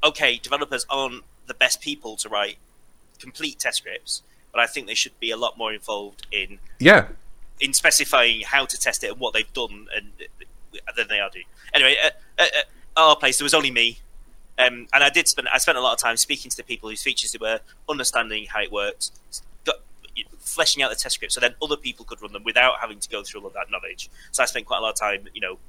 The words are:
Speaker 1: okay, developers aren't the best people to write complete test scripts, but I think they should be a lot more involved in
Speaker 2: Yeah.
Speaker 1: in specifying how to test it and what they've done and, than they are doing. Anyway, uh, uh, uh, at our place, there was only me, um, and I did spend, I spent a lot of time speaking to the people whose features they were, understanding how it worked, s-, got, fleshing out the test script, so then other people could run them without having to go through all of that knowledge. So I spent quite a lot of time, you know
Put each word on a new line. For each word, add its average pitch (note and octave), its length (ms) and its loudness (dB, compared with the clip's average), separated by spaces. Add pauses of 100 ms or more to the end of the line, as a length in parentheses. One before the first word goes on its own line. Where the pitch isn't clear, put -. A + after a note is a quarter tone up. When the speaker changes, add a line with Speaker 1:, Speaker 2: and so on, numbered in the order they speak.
Speaker 1:
okay, D3 380 2
developers C#3 480 0
aren't C3 340 -4 (220)
the B2+ 80 -14
best - 280 0
people C3 360 -8
to - 120 -8
write G#2 280 -2 (640)
complete C#3 400 -10
test - 200 -2
scripts, - 440 -12 (280)
but A#2 80 0
I A#2 60 6
think A#2 220 -8
they A2 80 -6
should - 240 -4
be A2+ 100 -4
a A2+ 80 -4
lot A#2 200 -4
more A2 140 -4
involved G#2 600 -8
in G2+ 260 -6 (220)
Speaker 2:
Yeah. D#3 300 8 (500)
Speaker 1:
in C#3 140 -2
specifying B2 680 4
how C3+ 240 2
to - 140 -8
test - 240 -2
it G#2 80 -4
and B2 80 -10
what B2 140 -4
they've A2 200 -2
done G#2+ 420 -8
and, G2+ 160 -8 (840)
than A2+ 140 0
they G#2 100 -2
are G2 100 -2
doing. F2+ 160 -16 (300)
Anyway, C3+ 280 8
uh, D#3 60 4 (300)
uh, - 40 8
uh, D3+ 160 2
at - 60 -2 (300)
our D#3 220 10
place, C3 200 2
there D3 80 -2
was C#3+ 80 2
only D3 160 4
me, A#2 300 0 (580)
um, B2 360 2
and C#3 100 6
I C#3+ 60 6
did E3 180 2
spend, B2 220 0
I C3 100 2
spent D3 180 2
a B2 40 -2
lot B2 120 2
of A#2 60 -6
time A#2 180 0
speaking - 320 -2
to - 80 -6
the A#2+ 60 -12
people A2+ 260 -10
whose G#2+ 140 -8
features - 300 -4
they A2+ 60 -10
were, A2 200 -2 (280)
understanding A2+ 600 -2
how G#2+ 140 -4
it G2+ 100 -4
worked, G2+ 400 -4 (180)
s-, - 140 -14 (220)
got, - 100 0 (640)
fleshing - 420 0
out C3 80 2
the G#2+ 60 -6
test - 200 -4
script, - 180 -6
so - 60 -4
then A#2+ 220 2
other D3 140 -2
people A#2+ 300 -12
could - 160 -14
run G#2 100 -12
them G#2 120 -12
without B2 360 4
having G#2+ 200 -8
to - 100 -8
go G#2+ 120 -8
through G2+ 200 -14
all G2 60 -14
of F#2+ 60 -16
that F#2+ 160 -8
knowledge. F#2 400 -10 (220)
So - 100 0
I B2 40 4
spent A#2 200 -6
quite G#2 140 -2
a - 20 -6
lot A2 100 -2
of - 40 -4
time, G2+ 380 -2
you A2+ 80 -10
know F#2+ 280 -8